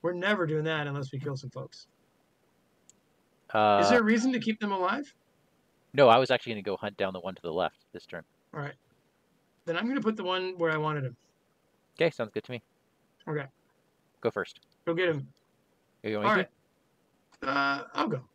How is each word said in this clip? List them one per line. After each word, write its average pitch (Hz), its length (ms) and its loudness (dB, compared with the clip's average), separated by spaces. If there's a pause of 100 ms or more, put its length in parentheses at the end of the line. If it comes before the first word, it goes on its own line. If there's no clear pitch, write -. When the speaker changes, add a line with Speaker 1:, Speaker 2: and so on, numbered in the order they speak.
Speaker 1:
We're 170 120 0
never 180 320 0
doing 156 180 0
that 156 220 -2
unless 139 260 -6
we 135 80 -6
kill 139 160 -6
some 127 140 -12
folks. - 360 -14 (1600)
Speaker 2:
Uh, 104 320 4
Speaker 1:
Is 101 80 6
there 247 100 6
a 220 40 2
reason 233 280 2
to 240 80 -2
keep 220 200 -4
them 208 120 -4
alive? 196 320 -2 (920)
Speaker 2:
No, 135 140 8
I 113 100 10
was 131 120 2
actually 120 220 0
gonna 104 100 -8
go 98 140 -4
hunt 104 200 -6
down 95 160 -2
the 92 80 -8
one 92 140 -8
to - 80 -20
the 85 100 -6
left 85 260 -2 (140)
this 87 140 -16
turn. 82 180 -14 (300)
Speaker 1:
All 160 60 -8
right. 143 140 -10 (920)
Then 165 120 -4
I'm 202 120 -2
gonna 269 140 -2
put 214 140 0
the 208 80 -8
one 185 340 -4
where 165 120 2
I 156 60 0
wanted 151 280 -2
him. 120 120 -8 (800)
Speaker 2:
Okay, 165 140 2
sounds 110 220 -6
good 107 120 -6
to - 80 -12
me. 120 100 -10 (640)
Speaker 1:
Okay. 147 200 -6 (760)
Speaker 2:
Go 117 100 0
first. - 300 -8 (260)
Speaker 1:
Go 170 80 -2
get 175 140 0
him. 139 200 -4 (760)
Speaker 2:
You 107 180 -4
want 104 40 -2
me 117 60 4
Speaker 1:
All 214 60 4
Speaker 2:
to? - 120 -2 (1000)
Speaker 1:
right. 139 80 0 (260)
Uh, - 20 -12 (100)
I'll 151 140 -2
go. 139 260 -6